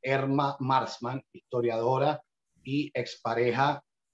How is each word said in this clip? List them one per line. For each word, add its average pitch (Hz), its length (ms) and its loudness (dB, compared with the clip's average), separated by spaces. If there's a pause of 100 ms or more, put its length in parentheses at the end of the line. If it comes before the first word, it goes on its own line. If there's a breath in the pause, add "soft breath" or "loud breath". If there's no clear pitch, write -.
Erma 135 580 0
Marsman, 127 600 -2 (120)
historiadora 127 920 0 (400)
y 143 300 -2
expareja 120 880 0 (300)